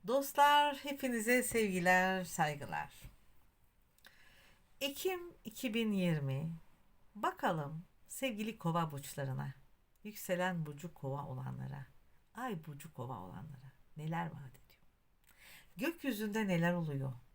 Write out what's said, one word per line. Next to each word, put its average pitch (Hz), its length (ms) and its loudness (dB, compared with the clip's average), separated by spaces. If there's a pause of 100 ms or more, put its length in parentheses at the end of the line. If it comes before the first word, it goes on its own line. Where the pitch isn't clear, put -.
Dostlar, 285 680 6
hepinize 247 680 2
sevgiler, 185 800 4
saygılar. 139 800 -2 (1800)
Ekim 349 380 -2 (240)
iki - 300 -4
bin 220 200 2
yirmi. 156 580 2 (640)
Bakalım 180 720 -2 (220)
sevgili 220 500 -4
kova 165 340 0
burçlarına, 139 640 -6 (500)
yükselen 180 600 -2
burcu 147 280 -10
kova 139 320 -6
olanlara, 131 600 -8 (480)
ay 226 320 -6
burcu 151 280 -14
kova 123 240 -8
olanlara 127 540 -12 (260)
neler 165 280 -4
vaat 135 300 -12
ediyor? - 260 -20 (960)
Gökyüzünde 214 720 -2
neler 175 260 4
oluyor? 139 400 -2 (220)